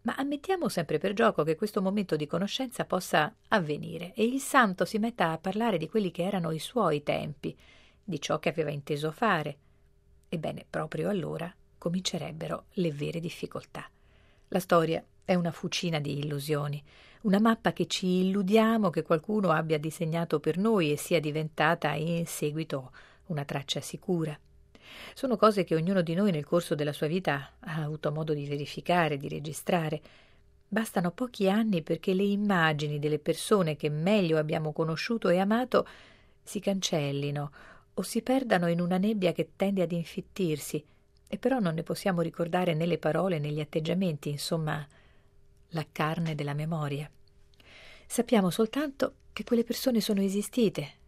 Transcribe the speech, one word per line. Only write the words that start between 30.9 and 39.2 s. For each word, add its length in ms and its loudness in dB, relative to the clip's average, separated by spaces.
pochi 400 0
anni 320 2
perché 320 0
le 120 4
immagini 760 2
delle 180 0
persone 580 2
che 140 -2
meglio 480 2
abbiamo 340 0
conosciuto 580 0
e 100 6
amato 480 2
si 160 -10
cancellino 920 -2
o 80 -2
si 180 -2
perdano 460 2
in 120 2
una 200 0
nebbia 320 2